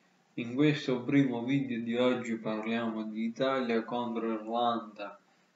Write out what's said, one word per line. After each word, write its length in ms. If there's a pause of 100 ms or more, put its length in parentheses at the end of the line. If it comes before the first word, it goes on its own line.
(360)
In 200
questo 480
primo 400
video 380
di 160
oggi 400
parliamo 680
di 220
Italia 580
contro 480
Irlanda, 880 (360)